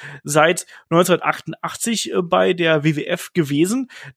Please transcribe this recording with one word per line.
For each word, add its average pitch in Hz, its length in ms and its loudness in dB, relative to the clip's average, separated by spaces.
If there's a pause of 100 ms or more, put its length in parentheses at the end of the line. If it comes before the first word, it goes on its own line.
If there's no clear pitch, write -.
(240)
seit 156 420 0 (240)
neunzehnhundertachtundachtzig, 170 1200 0
äh, 190 80 0
bei 185 320 2
der 160 300 2
W 156 120 4
W 147 100 -4
F - 280 -6
gewesen. 175 560 0 (280)